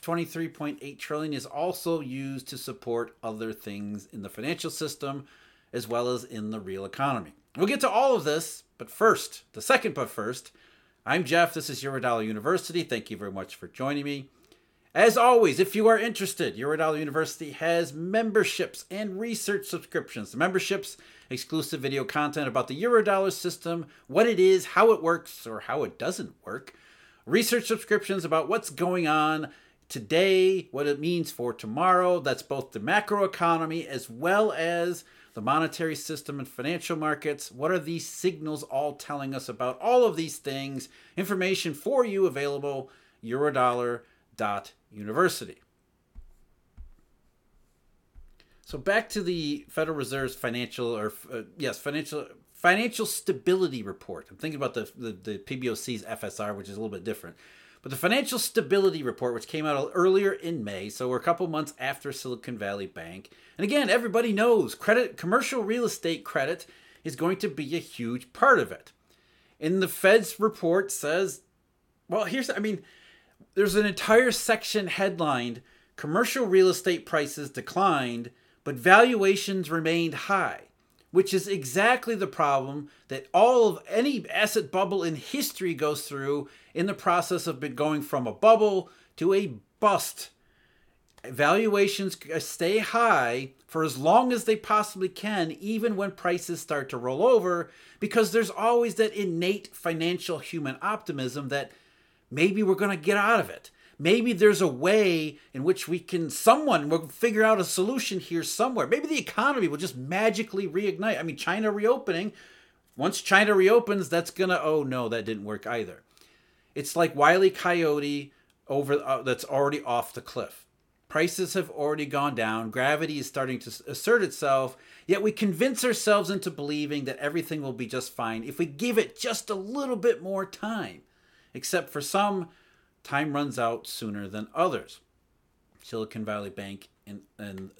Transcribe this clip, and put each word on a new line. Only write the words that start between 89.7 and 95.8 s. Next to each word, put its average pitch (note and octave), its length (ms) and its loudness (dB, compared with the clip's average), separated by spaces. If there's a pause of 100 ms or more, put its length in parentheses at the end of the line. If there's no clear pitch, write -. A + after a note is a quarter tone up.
bust. - 500 2 (960)
Valuations G3 960 2
c-, D#3 180 -6
stay F3 380 -2
high D3 720 0 (140)
for D#3+ 180 -4
as C#3+ 140 -2
long G#3+ 340 4
as A#3+ 120 -2
they A3 120 2
possibly G#3 540 -2
can, F#3+ 500 -4
even G#3+ 360 -2